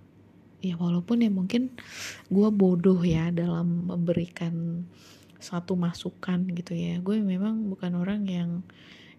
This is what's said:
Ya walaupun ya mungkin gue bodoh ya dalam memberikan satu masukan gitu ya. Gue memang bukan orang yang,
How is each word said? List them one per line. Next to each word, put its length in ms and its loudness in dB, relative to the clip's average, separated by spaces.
Ya 160 -2
walaupun 400 2
ya 80 4
mungkin 480 0
gue 160 6
bodoh 560 6
ya 240 2
dalam 560 0
memberikan 1040 -2
satu 320 -4
masukan 800 -2
gitu 160 -8
ya. 320 -4
Gue 160 0
memang 480 -2
bukan 320 -4
orang 240 -2
yang, 400 -2